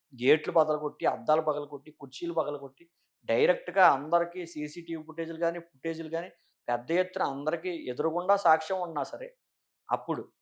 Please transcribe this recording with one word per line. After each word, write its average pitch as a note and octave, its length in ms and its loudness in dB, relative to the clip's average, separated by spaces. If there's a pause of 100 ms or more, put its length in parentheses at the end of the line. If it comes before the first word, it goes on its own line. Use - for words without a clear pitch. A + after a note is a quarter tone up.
(120)
గేట్లు C#3+ 400 4
బదలగొట్టి, D3+ 540 2
అద్దాలు C3+ 340 2
పగలగొట్టి, D3 500 -4
కుర్చీలు C#3+ 420 -8
పగలగొట్టి, C#3+ 520 -4 (440)
డైరెక్ట్గా F3 600 4
అందరికీ E3 580 0
సీసీటీవీ D#3+ 560 -8
ఫుటేజ్‌లు D#3+ 360 -8
కానీ, E3+ 200 0
ఫుటేజ్‌లు D#3+ 500 -8
కానీ E3+ 220 -4 (380)
పెద్ద B2 220 -2
ఎత్తున F3 320 0
అందరికీ D#3 480 -4 (180)
ఎదురుగుండా D#3+ 480 0
సాక్ష్యం F#3 440 2
ఉన్నా E3 220 -4
సరే, B2+ 260 -10 (600)
అప్పుడు B2+ 340 -2 (200)